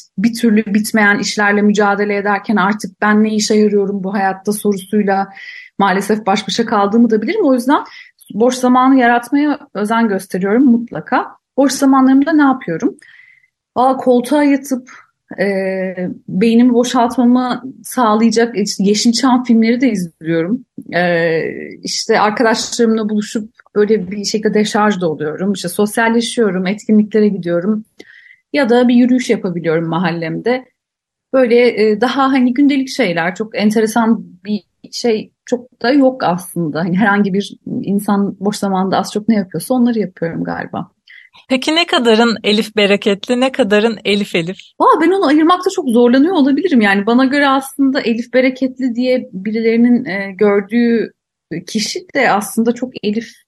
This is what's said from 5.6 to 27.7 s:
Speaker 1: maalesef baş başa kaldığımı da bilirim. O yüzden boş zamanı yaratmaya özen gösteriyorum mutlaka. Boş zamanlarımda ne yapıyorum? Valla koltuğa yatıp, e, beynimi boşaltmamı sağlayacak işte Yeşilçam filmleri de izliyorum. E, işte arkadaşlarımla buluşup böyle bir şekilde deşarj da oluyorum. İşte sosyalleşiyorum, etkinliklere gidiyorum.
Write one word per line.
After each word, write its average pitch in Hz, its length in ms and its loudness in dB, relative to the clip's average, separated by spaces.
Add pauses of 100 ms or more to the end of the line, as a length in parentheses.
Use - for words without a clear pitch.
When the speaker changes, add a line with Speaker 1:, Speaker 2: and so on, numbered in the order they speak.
Speaker 1:
maalesef 196 480 0
baş 196 220 -2
başa 226 180 -2
kaldığımı 220 440 2
da 214 120 0
bilirim. 359 220 -2
O 269 100 2
yüzden 269 300 0 (500)
boş 240 200 0
zamanı 254 460 2
yaratmaya 247 580 0 (160)
özen 226 340 0
gösteriyorum 196 560 0
mutlaka. 233 600 0 (300)
Boş 262 160 2
zamanlarımda 269 600 2
ne 302 100 4
yapıyorum? 254 540 -2 (800)
Valla 254 200 2
koltuğa 254 480 0
yatıp, 269 460 -2 (500)
e, 190 60 -2 (800)
beynimi 233 440 4
boşaltmamı 240 880 2 (220)
sağlayacak 226 760 0
işte 208 260 -2
Yeşilçam 240 600 2
filmleri 226 360 2
de 262 100 2
izliyorum. 170 760 -4 (300)
E, 170 480 0 (400)
işte - 380 -2
arkadaşlarımla 220 880 0
buluşup 214 420 -6 (240)
böyle 202 360 0
bir 208 140 -8
şekilde 214 300 -2
deşarj 208 460 0
da 175 100 -2
oluyorum. 151 420 -4
İşte 180 160 -6
sosyalleşiyorum, 214 960 -2
etkinliklere 214 640 0
gidiyorum. 175 560 -4 (680)